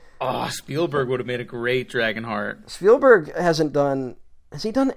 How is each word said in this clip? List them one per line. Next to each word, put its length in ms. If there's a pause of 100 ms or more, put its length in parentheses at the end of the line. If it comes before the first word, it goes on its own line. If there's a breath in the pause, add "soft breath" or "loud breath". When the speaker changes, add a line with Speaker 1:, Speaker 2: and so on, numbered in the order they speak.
(200)
Speaker 1:
Oh, 300
Spielberg 600
would 100
have 80
made 140
a 40
great 460
Dragonheart. 800
Speaker 2:
Spielberg 640
hasn't 360
done, 440 (360)
has 120
he 80
done 260